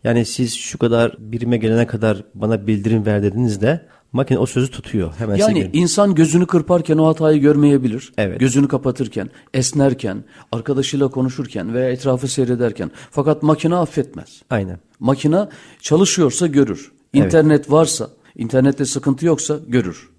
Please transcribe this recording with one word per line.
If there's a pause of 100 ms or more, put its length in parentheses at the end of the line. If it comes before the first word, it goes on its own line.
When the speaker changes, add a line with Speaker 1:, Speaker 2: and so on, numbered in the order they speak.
Speaker 1:
Yani
siz
"Şu
kadar
birime
gelene
kadar (120)
bana
bildirim
ver."
dediğinizde (260)
makine
o
sözü
tutuyor.
Hemen
size
Speaker 2:
Yani
Speaker 1:
geri-
Speaker 2:
insan
gözünü
kırparken
o
hatayı
görmeyebilir.
Speaker 1:
Evet.
Speaker 2:
Gözünü
kapatırken, (240)
esnerken, (280)
arkadaşıyla
konuşurken
veya
etrafı
seyrederken. (200)
Fakat
makine
affetmez.
Speaker 1:
Aynen. (200)
Speaker 2:
Makine (340)
çalışıyorsa
görür. (220)
Speaker 1:
Evet.
Speaker 2:
İnternet
varsa, (260)
internette
sıkıntı
yoksa
görür.